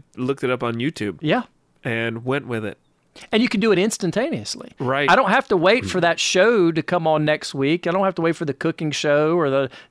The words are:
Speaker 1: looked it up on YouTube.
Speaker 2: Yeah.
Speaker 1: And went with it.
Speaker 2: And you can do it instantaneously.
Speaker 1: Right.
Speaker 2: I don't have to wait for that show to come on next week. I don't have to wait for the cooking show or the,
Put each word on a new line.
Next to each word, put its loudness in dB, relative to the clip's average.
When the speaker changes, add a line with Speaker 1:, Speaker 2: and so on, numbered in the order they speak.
Speaker 1:
looked -4
it 0
up -2
on -2
YouTube. -4
Speaker 2:
Yeah. 0
Speaker 1:
And -4
went -2
with -4
it. -10
Speaker 2:
And 4
you 0
can 0
do 2
it 4
instantaneously. -4
Speaker 1:
Right. 0
Speaker 2:
I 6
don't 2
have 0
to 2
wait 4
for -2
that 2
show 2
to -2
come -2
on 2
next -2
week. 0
I 0
don't 0
have 0
to -2
wait 2
for -6
the -4
cooking -4
show 2
or 2
the, 0